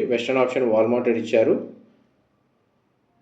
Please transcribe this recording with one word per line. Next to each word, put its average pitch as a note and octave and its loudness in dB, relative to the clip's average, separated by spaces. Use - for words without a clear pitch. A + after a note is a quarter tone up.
వెస్టర్న్ B2+ -2
ఆప్షన్ B2+ 0
వాల్ A2 2
మౌంటెడ్ A#2+ 0
ఇచ్చారు. A#2 2